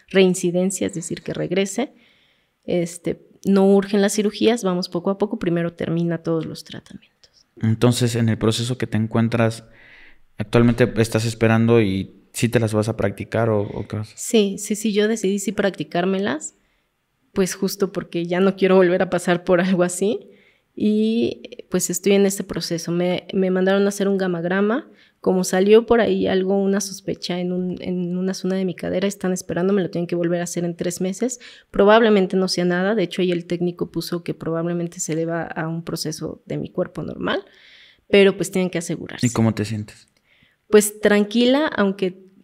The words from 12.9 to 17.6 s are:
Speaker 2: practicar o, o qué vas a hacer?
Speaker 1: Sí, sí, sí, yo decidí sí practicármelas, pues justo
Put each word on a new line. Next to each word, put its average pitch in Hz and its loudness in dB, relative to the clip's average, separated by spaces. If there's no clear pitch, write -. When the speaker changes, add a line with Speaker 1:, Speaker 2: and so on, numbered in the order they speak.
Speaker 2:
practicar 110 -2
o, 104 0
o - -8
qué - -10
vas 107 -10
a - -20
hacer? - -20
Speaker 1:
Sí, 202 0
sí, 208 -6
sí, 214 -4
yo 208 2
decidí 202 -2
sí 208 -4
practicármelas, 190 -4
pues 185 0
justo 190 -2